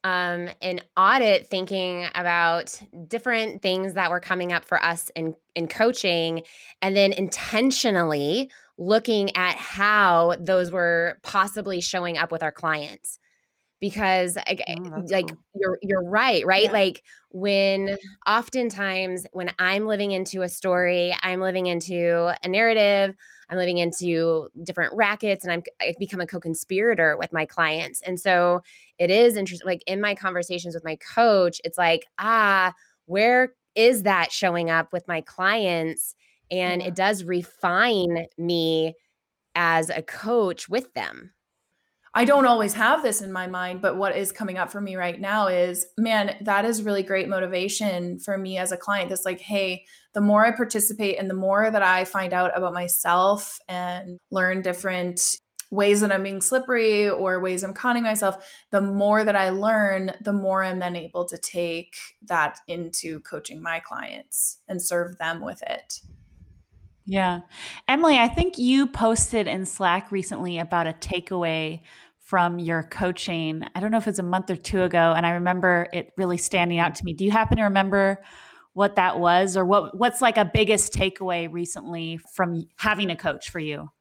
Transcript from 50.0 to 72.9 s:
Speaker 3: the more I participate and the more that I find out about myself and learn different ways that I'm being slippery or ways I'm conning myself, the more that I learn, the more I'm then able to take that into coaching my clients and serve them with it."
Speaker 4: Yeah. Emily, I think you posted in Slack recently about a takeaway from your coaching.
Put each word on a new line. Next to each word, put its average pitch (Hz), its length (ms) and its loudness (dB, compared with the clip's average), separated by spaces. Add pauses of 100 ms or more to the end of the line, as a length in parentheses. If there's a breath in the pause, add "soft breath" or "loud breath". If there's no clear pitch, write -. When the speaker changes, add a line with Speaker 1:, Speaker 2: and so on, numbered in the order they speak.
Speaker 3:
the 208 80 -2
more 208 240 6
I 233 60 4
participate 220 680 -2
and 190 100 -4
the 185 60 -4
more 196 340 2
that 208 140 2
I 185 220 4
find 185 280 -4
out 180 240 0
about 180 160 -2
myself 180 920 0
and 180 500 -8 (140)
learn 185 300 0
different 180 760 -2 (320)
ways 202 300 4
that 208 140 4
I'm 190 100 0
being 196 180 -6
slippery 226 680 2
or 185 320 0
ways 185 220 -2
I'm 196 100 -6
conning 240 300 0
myself, 208 340 0 (340 loud breath)
the 202 100 2
more 202 440 2
that 208 100 2
I 190 140 2
learn, 196 720 0
the 208 120 -2
more 190 300 0
I'm 185 160 -4
then 180 160 -4
able 175 300 -6
to 175 120 -10
take 170 600 -6 (260)
that 165 440 -2
into 170 520 -8
coaching 156 420 -14
my 165 200 -6
clients - 840 -8
and 180 140 -6
serve 175 360 -4
them 165 240 -6
with - 220 -12
it." - 360 -10 (1080)
Speaker 4:
Yeah. 185 360 -2 (460 loud breath)
Emily, 302 300 4
I 233 100 6
think 349 300 -2
you 262 300 4
posted 226 600 0
in 190 180 -4
Slack 190 460 0
recently 180 480 -4
about 170 280 -2
a 165 60 -6
takeaway 165 880 -4 (380 soft breath)
from 175 400 0
your 165 240 -2
coaching. 165 800 -4 (120)